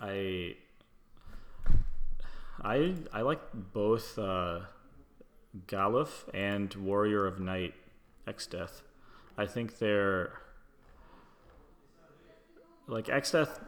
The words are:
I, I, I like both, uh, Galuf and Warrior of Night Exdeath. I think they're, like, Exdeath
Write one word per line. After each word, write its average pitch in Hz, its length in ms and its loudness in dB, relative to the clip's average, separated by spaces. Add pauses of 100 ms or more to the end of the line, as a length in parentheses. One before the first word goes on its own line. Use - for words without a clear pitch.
I, 95 560 -4 (2000)
I, 147 320 0 (180)
I 107 100 -4
like 143 180 0 (120)
both, 110 680 -2
uh, 90 420 -2 (1040)
Galuf 107 680 0
and 101 420 -2
Warrior 101 520 2
of 92 140 -4
Night 92 340 -4 (520)
Exdeath. - 560 -10 (540)
I 104 100 0
think 113 320 -6
they're, 101 540 2 (2500)
like, 113 200 -6
Exdeath 147 600 2